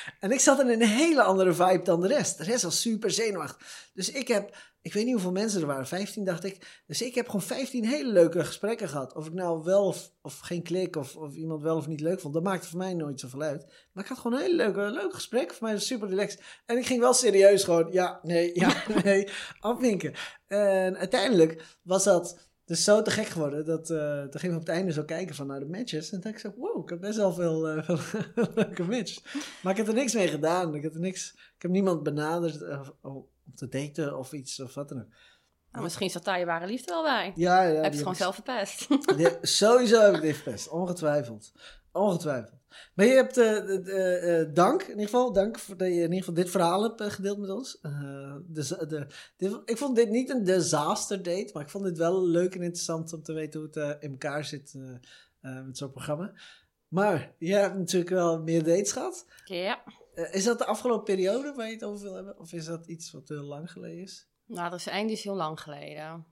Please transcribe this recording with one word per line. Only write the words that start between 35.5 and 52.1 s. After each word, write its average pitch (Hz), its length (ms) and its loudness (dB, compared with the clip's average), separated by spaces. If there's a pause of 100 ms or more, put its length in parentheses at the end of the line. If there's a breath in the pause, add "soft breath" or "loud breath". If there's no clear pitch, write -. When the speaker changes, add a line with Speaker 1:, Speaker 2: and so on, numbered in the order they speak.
Speaker 2:
Nou, - 120 -10
misschien 175 260 -4
zat 175 160 -8
daar 185 140 0
je 180 60 -2
ware 170 220 -4
liefde 254 240 -6
wel 330 120 -2
bij. 220 320 0
Speaker 1:
Ja, 180 280 6
ja, 156 180 4
Speaker 2:
Heb 151 120 0
je 147 40 -4
Speaker 1:
die - 80 -4
Speaker 2:
het 185 120 -4
gewoon 190 160 0
Speaker 1:
heb - 40 -10
ik - 80 -14
Speaker 2:
zelf 226 300 -6
verpest. - 120 -10 (300)
<laughs> 151 40 2
Speaker 1:
Ja, 170 200 6
sowieso 226 600 6
heb 202 140 10
ik 156 60 -2
dit 156 140 0
verpest. - 340 -8
Ongetwijfeld. 147 840 -2 (400 loud breath)
Ongetwijfeld. 160 720 -2 (320 loud breath)
Maar 190 120 6
je 247 80 8
hebt, 254 240 6
eh, 220 200 6
eh, 185 840 0
eh, 156 120 -2
dank, 202 280 6
in - 80 -12
ieder 208 140 -4
geval. 247 300 2
Dank 208 260 2
voor 196 180 -14
dat 185 100 -2
je 180 60 0
in 170 80 2
ieder 170 160 0
geval 185 160 -6
dit 175 160 2
verhaal 180 340 2
hebt, 226 180 -2
eh, 208 80 -4
gedeeld 202 280 -4
met 202 120 -8
ons. 214 320 -10
Eh, 139 540 -10 (100)
dus, 156 320 -6
eh, 160 100 -6
de, 147 200 -8 (300 loud breath)
dit, 202 280 -4
ik 226 120 -2
vond 269 180 0
dit 226 140 4
niet 254 200 0
een 262 140 0
disaster 180 800 0
date, 175 300 -4
maar 147 100 -8
ik 143 60 -14
vond 196 140 -8
dit 180 140 -4
wel 180 300 2